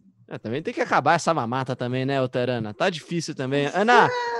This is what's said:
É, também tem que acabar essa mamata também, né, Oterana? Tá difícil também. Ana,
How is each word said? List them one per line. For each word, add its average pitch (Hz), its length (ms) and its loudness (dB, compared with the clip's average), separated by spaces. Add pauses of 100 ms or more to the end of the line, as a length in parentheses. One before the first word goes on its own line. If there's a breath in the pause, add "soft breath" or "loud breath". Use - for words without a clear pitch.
(280)
É, 147 100 -12
também 123 240 -6
tem 233 120 -6
que - 80 -2
acabar 165 340 4
essa 165 180 2
mamata 127 420 -2
também, 127 300 -2
né, 139 160 0
Oterana? 123 500 -2
Tá 160 180 0
difícil 165 440 -6
também. 143 400 0
Ana, 208 360 6 (300)